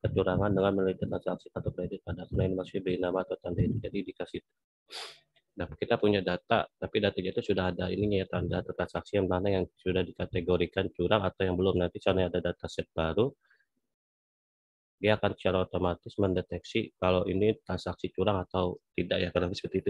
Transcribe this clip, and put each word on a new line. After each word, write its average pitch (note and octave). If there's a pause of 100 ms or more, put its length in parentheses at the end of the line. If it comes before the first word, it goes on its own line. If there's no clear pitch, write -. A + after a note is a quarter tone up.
kecurangan F#2+
dengan G2
meneliti F#2+
transaksi F#2
kartu -
kredit F2+
pada F2+
akun -
lain. F#2+
Maksudnya F#2
beri F2+
nama F2+
atau -
tanda F2+
itu. -
Jadi G#2
dikasih, - (1200)
nah, E2+ (100)
kita A#2
punya G#2
data, F2+ (140)
tapi -
datanya F#2+
itu A2
sudah F#2
ada F2+
ininya G2
ya, -
tanda F2+
transaksi F2+
yang F#2
mana F#2
yang F2 (120)
sudah F#2
dikategorikan F2
curang G2
atau F#2+
yang F#2
belum. F#2
Nanti F2
sana F#2
ada F2
data F2
set -
baru, D#2+ (1700)
dia G#2
akan G2
secara F#2
otomatis F2
mendeteksi F#2
kalau F#2
ini G2
transaksi F2+
curang F#2+
atau F2+ (160)
tidak F#2
ya, F#2
kurang F2+
lebih G2+
seperti -
itu -